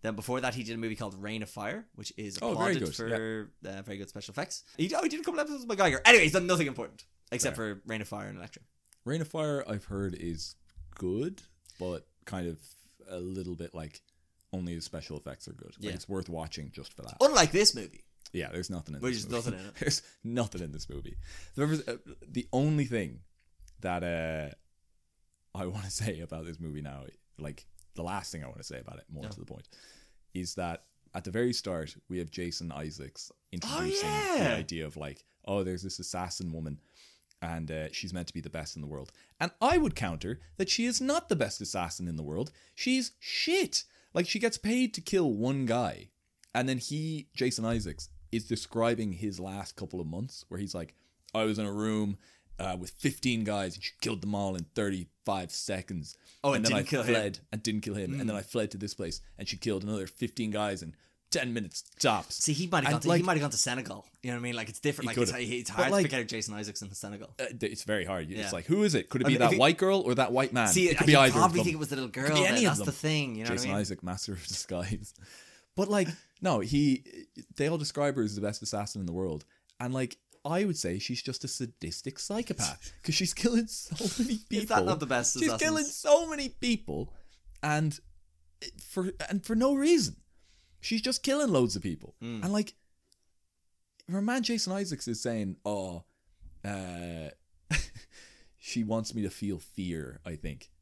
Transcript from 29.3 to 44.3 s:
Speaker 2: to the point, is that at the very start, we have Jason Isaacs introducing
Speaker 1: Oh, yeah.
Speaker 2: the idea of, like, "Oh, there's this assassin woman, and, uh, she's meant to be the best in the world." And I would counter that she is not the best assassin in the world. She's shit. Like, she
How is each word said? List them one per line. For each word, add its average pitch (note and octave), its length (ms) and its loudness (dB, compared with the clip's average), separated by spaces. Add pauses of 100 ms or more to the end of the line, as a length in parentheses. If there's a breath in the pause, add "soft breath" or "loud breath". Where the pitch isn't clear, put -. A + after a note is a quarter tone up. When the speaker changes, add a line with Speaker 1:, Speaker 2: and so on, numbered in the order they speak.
Speaker 2:
to G2+ 100 -12
the - 60 -14
point, - 220 -16 (680 soft breath)
is F2+ 200 -6
that E2+ 300 -4 (300)
at F2+ 100 -8
the F#2 80 -8
very A#2+ 200 2
start, E2+ 440 -4 (120)
we F2+ 100 -4
have E2 120 -4
Jason F2 400 -6
Isaacs D2 600 -10 (180)
introducing F#4 580 -2
Speaker 1:
Oh, G#4 280 0
yeah. G#3+ 140 4
Speaker 2:
the - 60 2
idea D#2+ 300 -4
of, D2+ 100 -10
like, D2 280 -10 (200)
"Oh, G2 200 0
there's F#2 180 -2
this F#2+ 160 -8
assassin F2+ 540 -6
woman, D#2 280 -6 (600 soft breath)
and, E2 280 -6
uh, D#2 220 -4
she's F2+ 200 -8
meant F2 160 -6
to - 60 -16
be E2+ 60 -6
the D2+ 100 -10
best D#2 260 -8
in D#2 60 -10
the D2 60 -8
world." C#2 220 -10 (300 soft breath)
And E3+ 100 -2 (100)
I C#4+ 180 6
would C4 180 2
counter G#2 440 -4 (160 soft breath)
that F#3+ 140 -2
she A#3 160 2
is B3 140 0
not C#4+ 280 0
the G3 80 2
best A2 240 0
assassin F2+ 460 -4
in E2+ 100 -4
the D#2 60 -4
world. D#2+ 300 -4 (240 soft breath)
She's B3+ 420 0
shit. - 640 0 (320 soft breath)
Like, F3 140 2
she - 100 -2